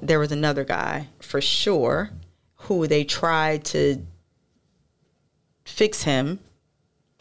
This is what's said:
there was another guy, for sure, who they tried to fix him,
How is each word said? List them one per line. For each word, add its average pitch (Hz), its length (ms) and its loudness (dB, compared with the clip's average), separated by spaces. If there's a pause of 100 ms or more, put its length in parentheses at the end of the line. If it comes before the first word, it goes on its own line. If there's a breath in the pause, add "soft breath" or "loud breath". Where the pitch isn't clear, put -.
there 151 200 2
was 147 120 -2
another 147 320 0
guy, - 440 -4 (120)
for - 220 -4
sure, 147 680 0 (440)
who 175 320 -2
they 151 180 2
tried 156 640 0
to 143 400 0 (1600)
fix - 400 0
him, 143 340 0 (840)